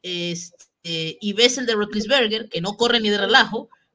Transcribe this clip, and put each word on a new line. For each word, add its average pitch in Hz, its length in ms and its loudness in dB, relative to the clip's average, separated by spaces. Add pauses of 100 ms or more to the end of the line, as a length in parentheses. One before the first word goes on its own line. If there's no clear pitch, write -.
este, 170 1200 -8
y 202 120 -4
ves 247 260 4
el 247 80 -4
de 226 80 0
Roethlisberger, 214 760 0
que 170 120 -6
no 202 160 -6
corre 233 220 4
ni 214 100 0
de 208 100 2
relajo, 220 500 2 (260)